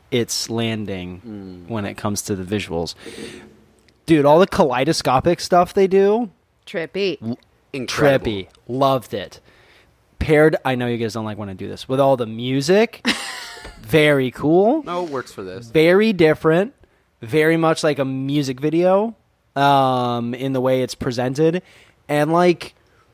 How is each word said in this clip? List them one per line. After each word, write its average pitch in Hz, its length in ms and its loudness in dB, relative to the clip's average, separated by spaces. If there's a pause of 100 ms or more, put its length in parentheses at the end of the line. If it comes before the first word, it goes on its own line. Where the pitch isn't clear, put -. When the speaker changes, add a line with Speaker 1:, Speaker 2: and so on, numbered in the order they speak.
(100)
Speaker 1:
its - 400 -2
landing 98 760 -6
Speaker 2:
Mm. 95 440 -16
Speaker 1:
when 110 160 -6
it 101 100 -10
comes 104 240 -4
to 104 160 -6
the 92 80 -8
visuals. 87 500 -6 (1080)
Dude, 151 220 4
all 147 140 8
the 190 60 4
kaleidoscopic 139 920 0
stuff 180 320 2
they 196 140 2
do. 202 420 2 (380)
Speaker 3:
Trippy. 185 560 -6
Speaker 1:
L- 113 160 -6 (340)
Speaker 2:
Incredible. 135 580 0
Speaker 1:
Trippy. 98 180 -6 (200)
Loved 135 460 -2
it. 95 260 -10 (800)
Paired, 156 380 4 (100)
I 131 80 0
know 123 120 -2
you 120 120 -2
guys 113 160 -4
don't 110 100 -6
like 107 140 -8
when 107 100 -8
I 98 60 -10
do 95 120 -12
this, 98 220 -14
with 131 100 -2
all 139 200 4
the 120 80 -4
music. 139 760 0 (460)
Speaker 3:
<laughs> - 340 -18
Speaker 1:
Very 139 500 2
cool. 196 520 2
Speaker 2:
No, 175 220 -6
it 165 60 -8
works 131 220 -8
for 110 100 -12
this. 95 260 -12
Speaker 1:
Very 180 440 4
different. 165 640 2 (480)
Very 156 340 2
much 160 260 2
like 151 160 0
a 143 60 0
music 135 560 -2
video, 185 560 2 (400)
um, 127 760 2
in 131 180 -4
the 131 80 -2
way 131 220 2
it's 123 120 -6
presented. 135 680 -2 (440)
And, 147 280 0
like, 175 400 2 (400)